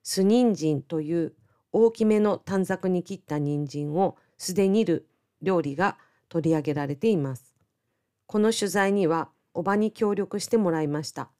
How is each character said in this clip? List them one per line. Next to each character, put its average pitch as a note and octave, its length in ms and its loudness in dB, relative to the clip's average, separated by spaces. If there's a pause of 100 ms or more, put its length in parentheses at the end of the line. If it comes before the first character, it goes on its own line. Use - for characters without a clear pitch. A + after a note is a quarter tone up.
酢 - 220 -2
人 A3+ 320 4
参 D3 260 0
と D#3+ 180 -6
い D#3+ 260 -2
う - 80 -12 (380)
大 A3+ 200 4
き A3+ 140 0
め G#3+ 140 4
の G#3 180 2
短 F#3+ 280 -2
冊 F#3 240 -4
に F3+ 140 0
切 G3 120 -10
っ F#3+ 40 -20
た - 180 -6
人 D3 300 -2
参 D3 260 -8
を F#3 240 0 (200)
酢 - 160 -8
で G3 140 2
煮 G#3 160 2
る E3+ 240 -2 (340)
料 F3 200 0
理 C#3+ 140 -6
が F#3 220 0 (320)
取 E3 200 -2
り D#3+ 60 4
上 D3+ 60 0
げ D3 120 -4
ら C#3+ 140 -4
れ C#3+ 80 -6
て F3 120 -2
い A3 80 2
ま C#3 200 -4
す。 - 180 -20 (720)
こ G#3+ 120 -2
の G#3+ 120 4
取 A3 180 -2
材 G3 220 2
に G3+ 160 2
は D#3+ 220 0 (240)
叔 C3+ 100 -6
母 G3 120 0
に G#3+ 160 0
協 G#3 240 -2
力 G3+ 240 -4
し - 80 -8
て A#3 100 2
も F#3+ 140 2
ら D#3+ 100 0
い D3+ 60 0
ま D3 160 -4
し - 80 -12
た。 C3 180 -12 (100)